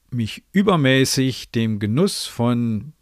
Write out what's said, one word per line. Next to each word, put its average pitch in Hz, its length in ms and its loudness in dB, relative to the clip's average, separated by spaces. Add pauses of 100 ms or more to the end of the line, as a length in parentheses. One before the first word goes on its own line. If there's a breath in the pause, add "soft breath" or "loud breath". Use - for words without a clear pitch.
(160)
mich 113 360 -6
übermäßig 135 1000 2
dem 113 280 -2
Genuss 117 460 -2
von 120 760 -2